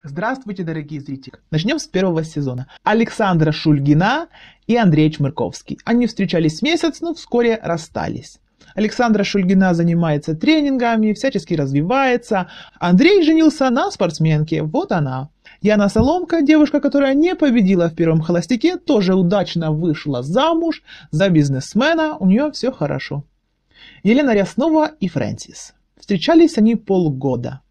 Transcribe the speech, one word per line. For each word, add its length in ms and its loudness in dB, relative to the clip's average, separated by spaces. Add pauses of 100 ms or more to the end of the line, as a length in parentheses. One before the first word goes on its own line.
Здравствуйте, 540 -8
дорогие 380 -10
зрители! 340 -14 (160)
Начнем 300 -2
с 80 -14
первого 340 -2
сезона. 460 -8 (160)
Александра 640 0
Шульгина 760 0 (400)
и 80 2
Андрей 340 4
Чмырковский. 760 -6
Они 220 0
встречались 560 -2
месяц, 380 -2
но 120 -6
вскоре 480 -2
расстались. 760 -8 (380)
Александра 480 0
Шульгина 500 2
занимается 600 0
тренингами, 760 0
всячески 420 -4
развивается. 920 -2 (320)
Андрей 460 4
женился 460 4
на 200 0
спортсменке. 720 0
Вот 300 -4
она. 380 -4 (300)
Яна 280 2
Соломка, 520 0
девушка, 400 4
которая 340 0
не 200 2
победила 540 2
в 80 -8
первом 240 2
"Холостяке", 560 -2
тоже 400 2
удачно 560 0
вышла 500 -4
замуж 640 -2 (260)
за 200 0
бизнесмена. 880 0
У 60 0
нее 260 2
все 180 -4
хорошо. 540 -6 (800)
Елена 300 4
Ряснова 680 0
и 80 -2
Фрэнсис. 680 -8 (240)
Встречались 600 2
они 180 2
полгода. 840 -2 (100)